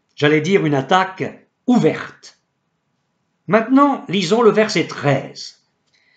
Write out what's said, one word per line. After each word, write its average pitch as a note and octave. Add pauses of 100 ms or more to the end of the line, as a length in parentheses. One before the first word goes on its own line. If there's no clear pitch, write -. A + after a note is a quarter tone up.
(160)
j'allais D3
dire E3+
une D3
attaque D3+ (200)
ouverte. - (1080)
Maintenant, B3+
lisons F#3+
le A3
verset G#3
treize. - (580)